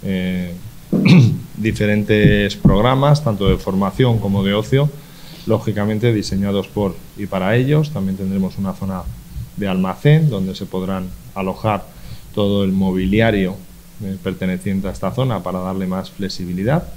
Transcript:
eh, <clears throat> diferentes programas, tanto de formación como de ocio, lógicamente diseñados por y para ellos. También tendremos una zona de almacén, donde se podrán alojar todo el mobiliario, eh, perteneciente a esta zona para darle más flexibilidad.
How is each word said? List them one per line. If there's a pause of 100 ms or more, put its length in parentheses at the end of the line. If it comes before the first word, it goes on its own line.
eh, (380)
<clears throat>
diferentes
programas,
tanto
de
formación
como
de
ocio, (560)
lógicamente
diseñados
por (220)
y
para
ellos.
También
tendremos
una
zona (540)
de
almacén,
donde
se
podrán (280)
alojar (480)
todo
el
mobiliario, (480)
eh,
perteneciente
a
esta
zona
para
darle
más
flexibilidad. (140)